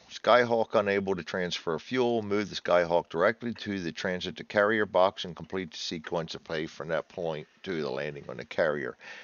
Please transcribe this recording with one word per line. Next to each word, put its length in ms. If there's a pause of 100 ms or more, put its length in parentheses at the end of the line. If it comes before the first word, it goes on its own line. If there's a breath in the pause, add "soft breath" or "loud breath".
(100)
Skyhawk 680
unable 380
to 60
transfer 560
fuel. 420
Move 300
the 60
Skyhawk 520
directly 460
to 260
the 100
transit 460
to 80
carrier 400
box 400
and 100
complete 360
the 80
sequence 560
of 100
play 220
from 220
that 200
point 400 (140)
to 180
the 80
landing 400
on 80
the 80
carrier. 500 (300 loud breath)